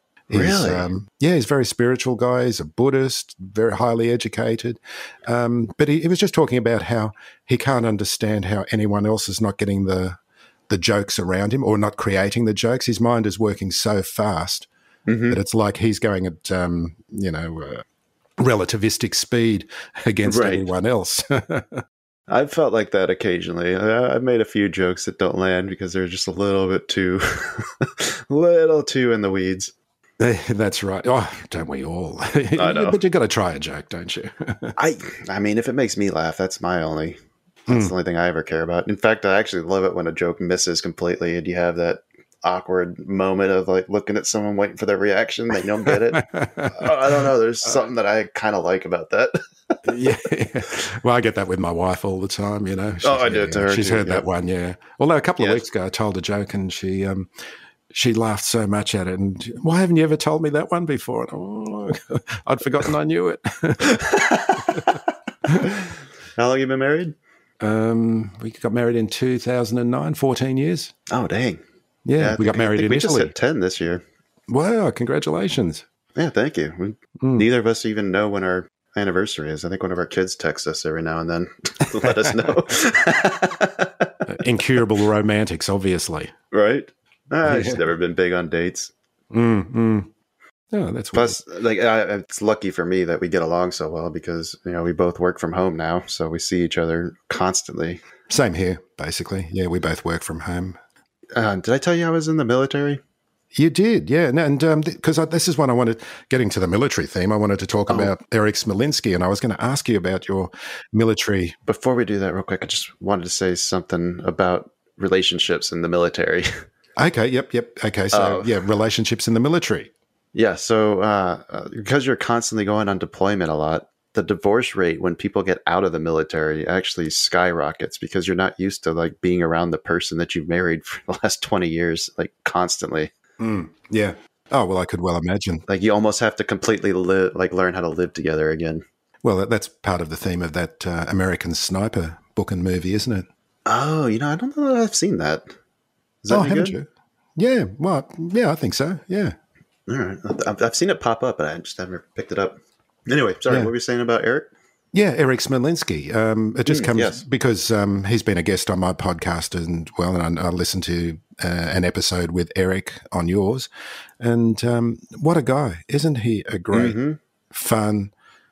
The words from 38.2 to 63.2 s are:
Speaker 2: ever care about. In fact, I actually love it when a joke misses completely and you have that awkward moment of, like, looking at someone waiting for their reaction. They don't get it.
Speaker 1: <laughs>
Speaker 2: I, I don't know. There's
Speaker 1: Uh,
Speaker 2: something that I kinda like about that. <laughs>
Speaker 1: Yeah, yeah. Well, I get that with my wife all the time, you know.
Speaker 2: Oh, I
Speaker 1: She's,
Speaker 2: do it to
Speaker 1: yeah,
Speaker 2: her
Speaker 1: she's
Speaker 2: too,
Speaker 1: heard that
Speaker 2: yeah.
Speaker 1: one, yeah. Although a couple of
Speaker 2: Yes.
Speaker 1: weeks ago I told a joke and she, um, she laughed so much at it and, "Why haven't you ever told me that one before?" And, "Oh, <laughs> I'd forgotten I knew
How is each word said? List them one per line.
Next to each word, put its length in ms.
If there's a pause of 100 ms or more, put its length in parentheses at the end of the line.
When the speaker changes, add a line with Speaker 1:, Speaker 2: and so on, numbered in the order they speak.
Speaker 2:
ever 140
care 200
about. 260
In 80
fact, 300
I 120
actually 260
love 200
it 100
when 120
a 60
joke 280
misses 400
completely 560
and 100
you 100
have 200
that 280 (420)
awkward 600
moment 420
of, 180
like, 200
looking 300
at 80
someone 280
waiting 220
for 80
their 140
reaction. 500
They 140
don't 220
get 180
it. 120
Speaker 1:
<laughs> 200
Speaker 2:
I, 200
I 540
don't 160
know. 160
There's 240
Speaker 1:
Uh, 60
Speaker 2:
something 240
that 100
I 300
kinda 240
like 260
about 260
that. 240
<laughs> 60 (540)
Speaker 1:
Yeah, 240 (120)
yeah. 300 (420)
Well, 140
I 60
get 140
that 120
with 100
my 120
wife 340
all 160
the 80
time, 380
you 100
know. 260
Speaker 2:
Oh, 120
I 140
Speaker 1:
She's, 40
Speaker 2:
do 120
it 80
to 80
Speaker 1:
yeah, 40
Speaker 2:
her 80
Speaker 1:
she's 160
Speaker 2:
too, 60
Speaker 1:
heard 140
that 160
Speaker 2:
yeah. 40
Speaker 1:
one, 180
yeah. 280 (260)
Although 160
a 60
couple 240
of 60
Speaker 2:
Yes. 20
Speaker 1:
weeks 160
ago 160
I 20
told 300
a 20
joke 320
and 180
she, 360
um, 240 (600)
she 220
laughed 320
so 220
much 280
at 140
it 100
and, 240 (200)
"Why 180
haven't 160
you 80
ever 140
told 240
me 80
that 200
one 140
before?" 380
And, 100
"Oh, 580 (440)
<laughs> 120
I'd 140
forgotten 340
I 100
knew 240